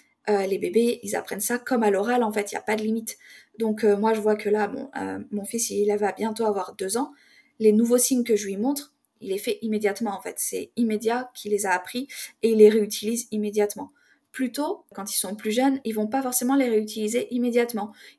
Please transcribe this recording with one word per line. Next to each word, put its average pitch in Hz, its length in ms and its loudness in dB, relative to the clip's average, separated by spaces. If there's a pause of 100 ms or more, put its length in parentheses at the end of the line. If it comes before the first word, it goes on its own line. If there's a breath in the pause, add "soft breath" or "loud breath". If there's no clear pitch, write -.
(300 soft breath)
Euh, 202 160 2
les 190 140 -2
bébés, 220 440 2
ils 208 120 -6
apprennent - 260 -6
ça 240 160 -2
comme 240 260 0
à 208 80 4
l'oral, 226 320 2
en 214 80 0
fait, 208 200 -4
il - 40 -6
y - 20 -4
a - 40 -10
pas 214 140 -4
de 220 80 -4
limite. 220 340 -4 (400 loud breath)
Donc, 214 260 -2
euh, 208 140 6
moi, 220 160 2
je 214 80 -2
vois 214 140 2
que 208 120 -6
là, 208 200 0
bon, - 280 -8
euh, 190 240 -6 (120)
mon 208 120 -4
fils, 226 280 -4
il 202 260 2
va 202 140 0
bientôt 220 340 -4
avoir 196 300 -2
deux 190 220 -4
ans. 285 140 -2 (480 soft breath)
Les 220 120 6
nouveaux 233 260 6
signes 247 260 2
que 233 120 0
je 202 100 0
lui 196 120 -6
montre, 277 360 -2 (280)
il - 80 -10
les 190 80 -2
fait 208 260 -4
immédiatement, 214 520 -2
en 190 60 -10
fait. - 160 -10
C'est - 380 -6
immédiat 233 580 0
qu'il - 180 -8
les 202 140 0
a 190 60 0
appris 208 360 -4 (360 loud breath)
et 226 80 4
il 220 80 6
les 214 100 12
réutilise 214 600 0
immédiatement. 208 600 -2 (400 soft breath)
Plus 254 200 -4
tôt, 294 420 -6
quand 202 180 -10
ils - 60 -4
sont 196 180 -4
plus 214 160 -4
jeunes, 262 340 2
ils 220 100 -4
vont 214 120 -2
pas 269 140 -2
forcément 254 340 0
les 269 140 2
réutiliser 220 640 -2
immédiatement. 240 580 0 (280 loud breath)